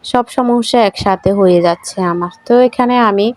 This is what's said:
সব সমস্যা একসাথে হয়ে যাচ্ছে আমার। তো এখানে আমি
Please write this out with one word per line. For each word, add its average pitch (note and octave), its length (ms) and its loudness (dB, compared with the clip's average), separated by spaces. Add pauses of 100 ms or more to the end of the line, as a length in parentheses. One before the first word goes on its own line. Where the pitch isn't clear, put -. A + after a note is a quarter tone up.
সব A#3+ 240 -2
সমস্যা A#3+ 520 -2
একসাথে F#3+ 500 -2
হয়ে F#3 300 2
যাচ্ছে F3 400 -4
আমার। F3 320 -4 (100)
তো A#3+ 180 0
এখানে B3 380 0
আমি G#3 380 2